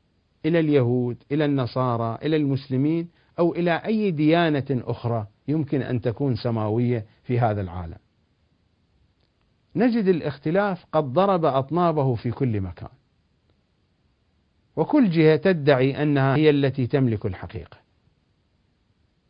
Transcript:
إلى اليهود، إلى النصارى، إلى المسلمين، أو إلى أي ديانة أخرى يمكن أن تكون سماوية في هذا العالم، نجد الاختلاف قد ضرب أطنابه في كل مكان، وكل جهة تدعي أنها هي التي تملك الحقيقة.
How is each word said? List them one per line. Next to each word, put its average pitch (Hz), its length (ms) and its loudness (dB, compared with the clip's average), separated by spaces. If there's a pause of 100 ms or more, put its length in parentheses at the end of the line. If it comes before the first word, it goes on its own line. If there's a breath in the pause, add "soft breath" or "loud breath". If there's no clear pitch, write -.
(440)
إلى 165 160 2
اليهود، 123 560 2 (160)
إلى 151 120 0
النصارى، 123 800 -2
إلى 156 140 -2
المسلمين، 147 720 -2 (300)
أو 170 160 2
إلى 175 180 0
أي 208 380 -2
ديانة 156 600 2
أخرى 117 560 -4 (220)
يمكن 143 340 -2
أن 120 180 -4
تكون 123 360 -2
سماوية 113 680 -2 (180)
في 120 160 -2
هذا 107 200 0
العالم، 87 380 -10 (1800)
نجد 220 320 2
الاختلاف 175 840 -2
قد 156 120 2
ضرب 175 400 2
أطنابه 143 680 0
في 117 160 -6
كل 110 300 -2
مكان، 90 280 -10 (1900)
وكل 214 340 2
جهة 156 260 6
تدعي 143 680 2
أنها 139 340 2
هي 156 140 6
التي 139 360 0
تملك 117 400 0
الحقيقة. 87 500 -10 (1500)